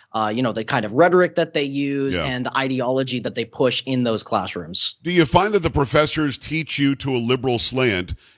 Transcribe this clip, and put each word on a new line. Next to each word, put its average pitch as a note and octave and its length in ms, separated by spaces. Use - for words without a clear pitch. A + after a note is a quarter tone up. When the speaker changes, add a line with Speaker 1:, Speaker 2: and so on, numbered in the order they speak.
Speaker 1:
uh, G#2+ 220
you B2 80
know, A#2 100
the A2+ 120
kind A#2+ 200
of G2+ 80
rhetoric F3 440
that E3 180
they D3+ 80
use C#3 540
Speaker 2:
Yeah. - 80
Speaker 1:
and B2+ 200
the B2+ 140
ideology C3 640
that A#2 160
they A#2 80
push B2 420
in B2+ 160
those A2+ 220
classrooms. F#2 760
Speaker 2:
Do E3 100
you F3 120
find F#3+ 300
that F#3+ 80
the D#3+ 80
professors D3 640
teach - 400
you C#3 200
to C3+ 180
a B2 40
liberal A#2+ 420
slant A2 540